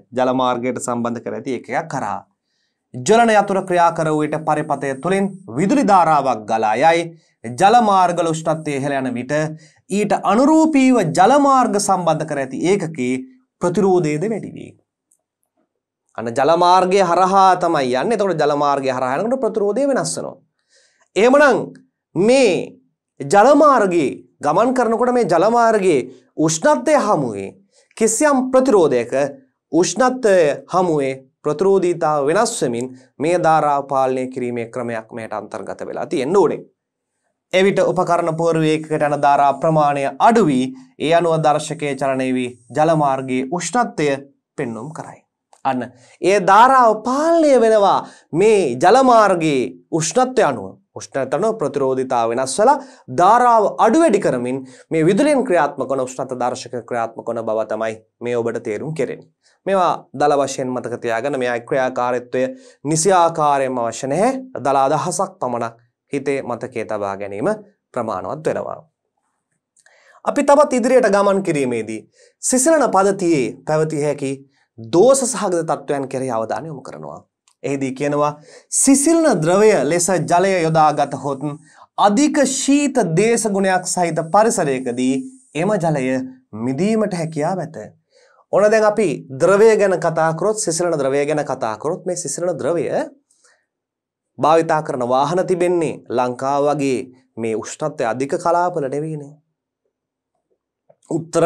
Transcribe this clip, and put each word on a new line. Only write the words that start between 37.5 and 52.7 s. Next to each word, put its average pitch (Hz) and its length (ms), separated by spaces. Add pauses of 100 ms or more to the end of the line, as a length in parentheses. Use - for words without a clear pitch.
එවිට 190 280
උපකරණ 170 540
පුවරුවේ 160 380
ඒකකට 156 300
යන 147 140
ධාරා 143 360
ප්‍රමාණය 143 640
අඩු 220 260
වී 131 220 (300)
ඒ 151 180
අනුව 165 260
දර්ශකයේ 151 560
චලනය 135 360
වී 127 180 (200)
ජල 151 260
මාර්ගයේ 135 540
උෂ්ණත්වය 175 600 (420)
පෙන්නුම් 120 400
කරයි. 131 280 (460)
අන්න 131 160 (400)
ඒ 196 200
ධාරාව 226 500 (100)
පාලනය 302 560
වෙනවා 214 400 (320)
මේ 202 300 (140)
ජල 175 280
මාර්ගයේ 185 720 (180)
උෂ්ණත්වය 240 540
අනුව. 113 260 (220)
උෂ්ණත්වය 131 440
අනුව 220 220
ප්‍රතිරෝධීතාව 131 720
වෙනස් 117 260
වෙලා 254 220 (360)